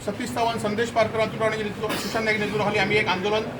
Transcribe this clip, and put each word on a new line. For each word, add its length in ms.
सतीश 240
चव्हाण, 280
संदेश 300
पारकर, 320
अतुल 220
राणे 140
नेतृत्व, 320
सुशांत 360
नाईक 160
नेतृत्वाखाली 380
आम्ही 200
एक 100
आंदोलन 340